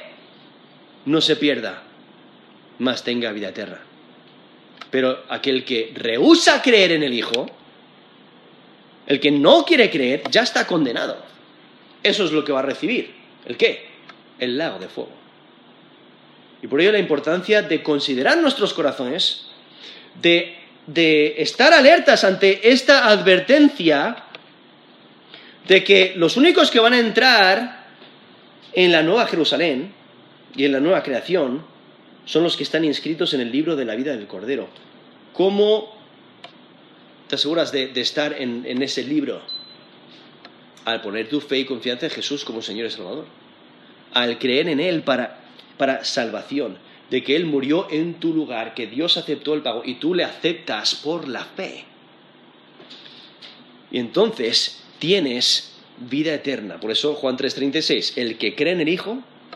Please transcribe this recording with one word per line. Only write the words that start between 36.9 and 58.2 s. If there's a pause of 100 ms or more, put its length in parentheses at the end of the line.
te
aseguras
de,
de
estar
en,
en
ese
libro? (1400)
Al
poner
tu
fe
y
confianza
en
Jesús
como
Señor
y
Salvador, (880)
al
creer
en
Él
para, (320)
para
salvación, (320)
de
que
Él
murió
en
tu
lugar,
que
Dios
aceptó
el
pago
y
tú
le
aceptas
por
la
fe. (2000)
Y
entonces (160)
tienes (240)
vida
eterna.
Por
eso
Juan
tres
treinta
y
seis,
"El